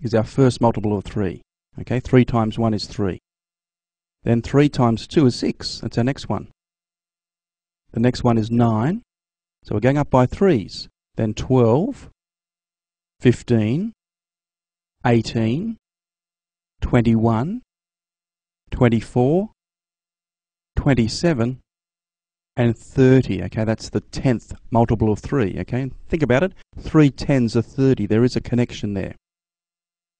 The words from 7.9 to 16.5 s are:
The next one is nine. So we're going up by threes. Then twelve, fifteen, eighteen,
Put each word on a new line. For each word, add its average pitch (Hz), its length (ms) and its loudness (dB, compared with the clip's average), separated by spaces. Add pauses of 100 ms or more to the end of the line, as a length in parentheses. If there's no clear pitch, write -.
The 113 80 -4
next 123 240 0
one 120 140 2
is 107 120 -2
nine. 117 520 0 (600)
So - 120 -6
we're 104 60 -2
going 135 180 2
up 143 120 -2
by 127 160 4
threes. 147 600 -2 (280)
Then 113 160 -2
twelve, 131 760 0 (1120)
fifteen, 120 720 0 (1120)
eighteen, 120 720 -2 (1040)